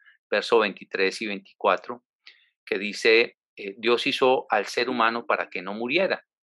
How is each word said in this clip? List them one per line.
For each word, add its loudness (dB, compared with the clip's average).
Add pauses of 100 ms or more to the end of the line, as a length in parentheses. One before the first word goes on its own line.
(320)
verso 2
veintitrés -2
y -6
veinticuatro, -4 (600)
que -4
dice, 2 (200)
eh, -12
"Dios 0
hizo 2
al 0
ser -4
humano -2
para -2
que -10
no -8
muriera, -2 (260)